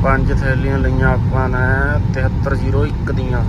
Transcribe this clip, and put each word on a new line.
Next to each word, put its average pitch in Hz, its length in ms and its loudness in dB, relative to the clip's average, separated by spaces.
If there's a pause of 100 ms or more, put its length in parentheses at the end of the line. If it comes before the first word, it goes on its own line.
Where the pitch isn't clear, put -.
ਪੰਜ 131 360 2
ਥੈਲੀਆਂ 135 380 0
ਲਈਆਂ 135 300 2
ਆਪਾਂ 127 420 0
ਨੇ 127 160 0 (480)
ਤਿਹੱਤਰ 139 420 -2
ਜ਼ੀਰੋ 139 300 0
ਇੱਕ - 260 -4
ਦੀਆਂ। 123 380 -2